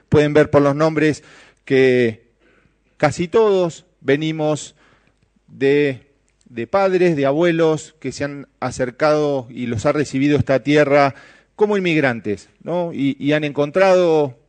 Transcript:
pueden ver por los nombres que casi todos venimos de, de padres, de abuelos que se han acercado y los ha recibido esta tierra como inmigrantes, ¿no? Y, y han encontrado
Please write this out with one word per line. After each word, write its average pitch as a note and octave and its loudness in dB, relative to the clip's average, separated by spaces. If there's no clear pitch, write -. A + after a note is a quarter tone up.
pueden D3+ 2
ver D3 4
por C#3+ 4
los C#3+ 2
nombres D#3 0
que B2+ 2
casi F3 -2
todos G3 0
venimos D3+ -2
de, C#3 -2
de A#2 -10
padres, F#3 0
de C#3 0
abuelos D#3+ 0
que C3 -10
se C#3+ -10
han C#3+ -12
acercado C3+ -2
y A#2+ -10
los A#2 -6
ha D3 2
recibido C#3+ 0
esta B2+ -2
tierra C#3+ 2
como G#3 0
inmigrantes, C3+ -2
¿no? E3+ -6
Y, C3+ -4
y C#3+ -2
han D3+ -2
encontrado D#3 0